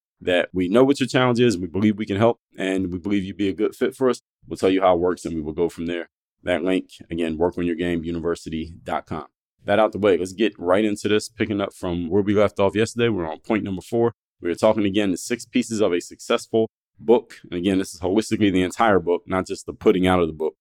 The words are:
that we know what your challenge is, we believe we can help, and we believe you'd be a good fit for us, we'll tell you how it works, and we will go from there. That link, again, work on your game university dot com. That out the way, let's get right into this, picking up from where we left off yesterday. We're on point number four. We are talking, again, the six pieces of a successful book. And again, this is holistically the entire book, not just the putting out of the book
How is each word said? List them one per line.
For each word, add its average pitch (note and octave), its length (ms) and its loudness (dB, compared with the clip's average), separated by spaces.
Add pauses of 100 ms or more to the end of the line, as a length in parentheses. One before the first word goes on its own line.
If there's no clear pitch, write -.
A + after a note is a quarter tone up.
(220)
that F2 320 2
we F2+ 140 0
know A#2+ 160 6
what C3+ 160 2
your C3 60 0
challenge B2+ 320 2
is, A#2 200 4
we F#2 80 -6
believe G2 320 0
we G#2+ 80 -6
can G2+ 100 -4
help, A#2 240 2 (160)
and F#2+ 340 -2
we F2+ 80 -6
believe G2+ 240 -2
you'd F#2 140 -10
be G2 140 -2
a F2 40 -6
good G#2 200 -2
fit - 200 -2
for C3 140 0
us, - 140 -2 (240)
we'll E2 100 -10
tell G2 140 2
you F#2+ 100 2
how F#2 140 4
it E2+ 60 0
works, F2 260 -2
and E2 80 -6
we D#2+ 80 -4
will D2+ 100 -8
go E2+ 160 0
from E2+ 160 -10
there. E2 240 -6 (360)
That F2 200 -2
link, F#2 280 -2 (180)
again, E2 260 -4
work F2 220 0
on F2 80 -2
your E2+ 80 -2
game E2+ 300 -4
university E2 680 -6 (100)
dot E2 220 -8
com. D2+ 220 -10 (400)
That G#2 120 2
out G#2+ 140 4
the G2 60 -8
way, G2 180 4
let's F#2+ 160 -6
get G2+ 260 -2
right F2+ 240 2
into G#2 260 -2
this, G#2+ 200 0
picking G#2+ 320 -4
up G2 140 -6
from F2 340 -6
where G2 140 2
we G2+ 100 0
left G2+ 260 2
off G2 160 2
yesterday. A2+ 360 0
We're F2 200 -4
on D#2 100 -10
point G#2 240 -2
number F#2+ 180 -8
four. A#2 320 0 (260)
We F2 100 -4
are E2+ 40 -2
talking, A2 320 2
again, G2+ 240 0
the E2 80 -2
six - 260 -8
pieces A2+ 380 -2
of F2+ 100 2
a F2 80 0
successful - 680 -4 (280)
book. A2 460 2
And - 80 -14
again, F2+ 240 0
this F#2+ 160 -2
is - 80 -20
holistically G#2 500 0
the F#2 120 2
entire G2 360 2
book, F2 280 -2
not F#2 200 -4
just - 200 -12
the F2 80 -12
putting F#2 320 2
out F#2 140 4
of E2 80 0
the D#2 40 -8
book D#2 280 -6